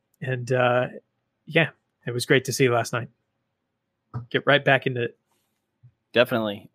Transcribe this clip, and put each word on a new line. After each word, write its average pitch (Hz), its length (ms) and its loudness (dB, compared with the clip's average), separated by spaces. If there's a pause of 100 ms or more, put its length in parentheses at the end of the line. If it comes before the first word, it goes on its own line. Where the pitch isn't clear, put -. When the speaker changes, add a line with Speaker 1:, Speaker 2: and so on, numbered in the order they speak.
(220)
Speaker 1:
and, 127 300 -6
uh, 123 360 2 (580)
yeah, 151 240 2 (360)
it 123 60 -8
was 120 140 -6
great 135 200 4
to 127 80 -6
see 135 140 2
last 117 240 0
night. 117 160 -6 (1200)
Get 135 160 -4
right 139 180 2
back 135 240 2
into 120 160 -4
it. - 140 -8 (920)
Speaker 2:
Definitely. 113 640 0